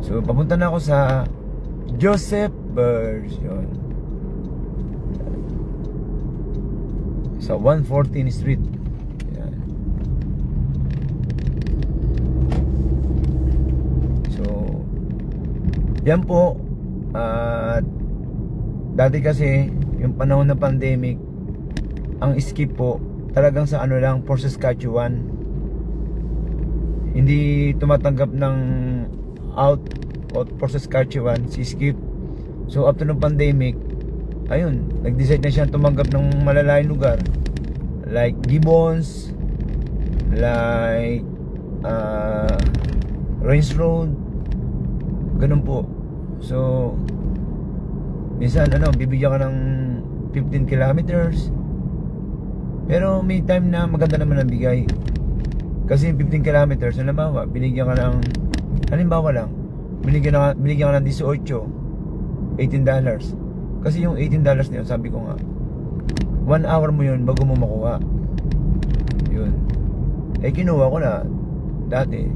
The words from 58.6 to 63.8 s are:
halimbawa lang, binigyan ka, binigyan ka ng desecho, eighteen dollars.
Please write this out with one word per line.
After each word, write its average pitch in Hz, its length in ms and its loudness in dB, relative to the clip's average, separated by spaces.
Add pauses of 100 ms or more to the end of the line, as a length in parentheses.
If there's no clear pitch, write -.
halimbawa 165 400 4
lang, 117 180 0 (540)
binigyan 147 320 4
ka, 143 240 6
binigyan 143 320 2
ka 139 80 6
ng 135 80 0
desecho, 135 640 -2 (880)
eighteen 131 240 2
dollars. 131 480 2 (480)